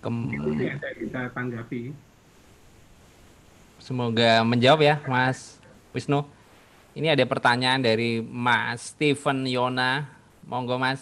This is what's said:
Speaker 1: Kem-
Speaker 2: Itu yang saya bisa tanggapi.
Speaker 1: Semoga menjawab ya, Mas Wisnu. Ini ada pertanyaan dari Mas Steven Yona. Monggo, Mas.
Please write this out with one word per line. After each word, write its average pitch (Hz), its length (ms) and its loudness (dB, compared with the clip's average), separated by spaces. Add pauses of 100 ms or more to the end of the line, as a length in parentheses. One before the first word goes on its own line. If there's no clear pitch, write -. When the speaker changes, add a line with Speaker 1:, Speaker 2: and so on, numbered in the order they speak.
Speaker 1:
Kem- 117 300 -6
Speaker 2:
Itu 71 180 -6 (100)
yang - 180 -4
saya 135 200 -10
bisa - 240 -8 (120)
tanggapi. 120 600 -8 (1800)
Speaker 1:
Semoga 117 640 2
menjawab 120 400 6
ya, 147 220 6
Mas 127 560 -2 (320)
Wisnu. 143 320 -2 (720)
Ini 147 160 -2
ada 135 160 4
pertanyaan 127 540 2
dari 117 400 2
Mas 117 720 -2
Steven 139 520 -2
Yona. 127 600 -2 (360)
Monggo, 123 340 -6
Mas. 131 260 -2